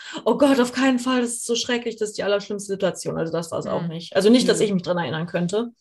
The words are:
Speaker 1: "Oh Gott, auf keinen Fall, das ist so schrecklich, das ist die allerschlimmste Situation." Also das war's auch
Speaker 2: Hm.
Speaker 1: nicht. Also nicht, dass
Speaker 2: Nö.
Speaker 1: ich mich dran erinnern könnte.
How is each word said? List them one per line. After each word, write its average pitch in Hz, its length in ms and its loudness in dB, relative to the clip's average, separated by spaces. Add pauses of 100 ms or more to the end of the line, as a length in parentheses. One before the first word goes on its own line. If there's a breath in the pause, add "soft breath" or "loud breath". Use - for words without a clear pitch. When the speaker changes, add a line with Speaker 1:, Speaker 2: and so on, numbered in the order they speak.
(260 loud breath)
Speaker 1:
"Oh 233 120 2
Gott, 269 220 4
auf 247 140 2
keinen 254 260 2
Fall, 254 220 0
das 240 100 -2
ist - 140 -8
so 240 100 0
schrecklich, 233 400 -4
das 208 140 -4
ist - 80 -14
die 185 60 -4
allerschlimmste 196 500 -2
Situation." 170 440 -4
Also 165 140 -4
das 165 200 -4
war's - 160 -6
auch - 180 -4
Speaker 2:
Hm. - 20 -4
Speaker 1:
nicht. 165 280 -6
Also 196 140 6
nicht, 247 200 6
dass 196 100 4
Speaker 2:
Nö. - 20 4
Speaker 1:
ich 208 120 2
mich 180 100 0
dran 180 140 0
erinnern 165 300 -4
könnte. 190 540 -2